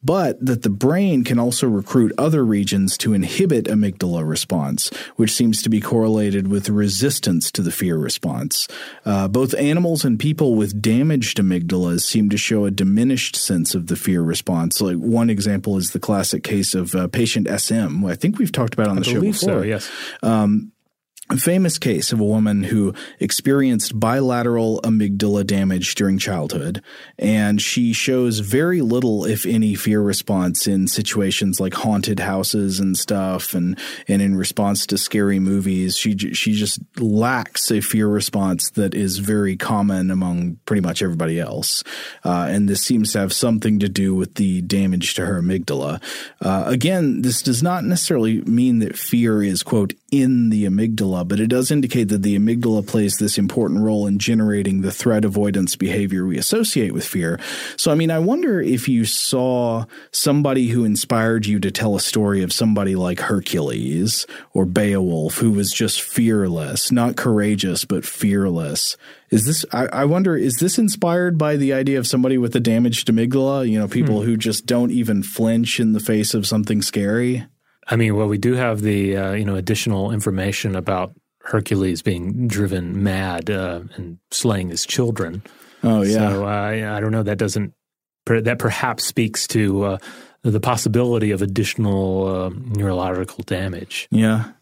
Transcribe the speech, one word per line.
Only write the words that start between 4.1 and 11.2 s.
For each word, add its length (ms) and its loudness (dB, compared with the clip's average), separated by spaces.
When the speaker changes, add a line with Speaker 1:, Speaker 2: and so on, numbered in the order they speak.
Speaker 1:
response, 640 -2
which 160 2
seems 300 2
to 80 -2
be 100 2
correlated 680 2
with 220 0
resistance 840 0
to 100 -4
the 100 0
fear 260 -2
response. 680 -4
Uh, 220 0
both 280 0
animals 480 2
and 160 2
people 360 2
with 260 0
damaged 560 2